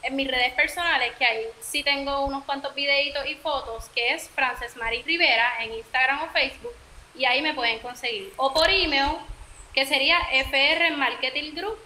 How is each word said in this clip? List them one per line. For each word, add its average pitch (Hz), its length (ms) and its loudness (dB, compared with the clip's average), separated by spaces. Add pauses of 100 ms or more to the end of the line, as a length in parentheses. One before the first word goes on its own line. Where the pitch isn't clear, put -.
en 262 140 -4
mis 269 140 0
redes 254 240 2
personales, 302 640 0
que 254 80 4
ahí 220 180 2 (160)
sí - 220 -4
tengo 277 420 0
unos 277 200 -2
cuantos 277 300 -4
videitos 285 520 0
y 302 80 -6
fotos, 247 600 -4
que 247 200 2
es 330 160 -8
Frances 247 460 -2
Marie 233 260 -4
Rivera 247 600 2
en 226 120 -6
Instagram 262 480 0
o 330 80 -6
Facebook, 262 420 -2 (420)
y 254 120 0
ahí 254 160 4
me 311 100 0
pueden 233 280 0
conseguir. 240 560 -8
O 269 180 2
por 330 160 4
email, 311 480 2 (560)
que 269 100 2
sería 285 320 4 (160)
F 269 400 2
R 330 200 4
marketing 277 600 -2
group 415 320 -6